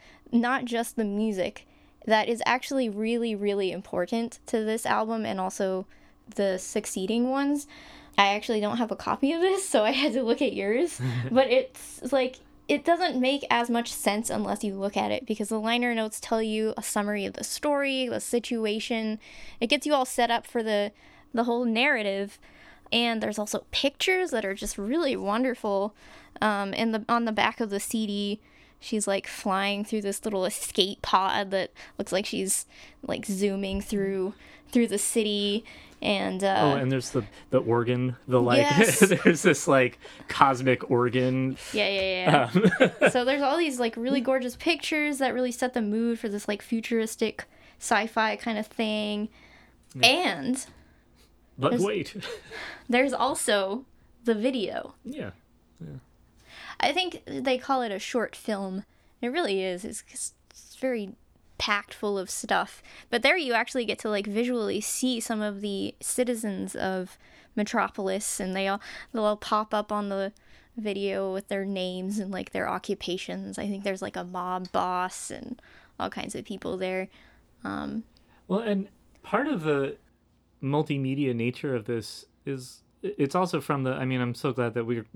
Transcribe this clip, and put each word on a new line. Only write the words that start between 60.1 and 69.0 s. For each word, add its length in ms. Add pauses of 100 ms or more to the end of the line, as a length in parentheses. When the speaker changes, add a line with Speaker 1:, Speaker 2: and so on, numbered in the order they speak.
Speaker 1:
it's 720
very 340 (440)
packed 360
full 240
of 100
stuff. 540 (260)
But 140
there 140
you 160
actually 320
get 160
to, 80
like, 180
visually 540
see 400
some 200
of 200
the 400
citizens 720
of 420 (380)
Metropolis, 840
and 160
they 100
all, 140 (320)